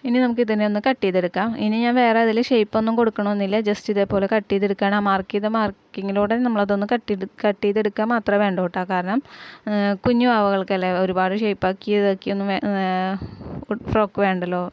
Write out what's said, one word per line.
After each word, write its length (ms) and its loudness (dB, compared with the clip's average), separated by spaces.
ഇനി 160 2
നമുക്ക് 220 0
ഇതിനെ 240 0
ഒന്ന് 180 0
കട്ട് 180 0
ചെയ്തെടുക്കാം. 440 0
ഇനി 180 0
ഞാൻ 160 2
വേറെ 260 4
അതിൽ 140 2
ഷേപ്പ് 280 2
ഒന്നും 200 0
കൊടുക്കണമെന്നില്ല, 580 0
just 260 -2
ഇതേപോലെ 400 0
കട്ട് 200 -2
ചെയ്തെടുക്കുകയാണ്. 460 0
ആ 100 0
മാർക്ക് 260 -2
ചെയ്ത 220 -2
മാർക്കിങ്ങിലൂടെ 800 -2
നമ്മളതൊന്ന് 460 0
കട്ട് 180 -2
ചെയ്ത്, 160 -2
കട്ട് 220 0
ചെയ്തെടുക്കാൻ 480 0
മാത്രമേ 320 2
വേണ്ടൂ 220 0
കേട്ടോ. 160 -4
കാരണം, 280 0
ഏഹ്, 200 2
കുഞ്ഞു 260 4
വാവകൾക്കല്ലേ 580 2
ഒരുപാട് 400 0
ഷേപ്പാക്കി 560 -2
ഇതാക്കി 360 0
ഒന്നും 180 -2
വേ-, 180 -2
ഏഹ്, 440 -2
ഫ്രോക്ക് 340 0
വേണ്ടല്ലോ. 360 -2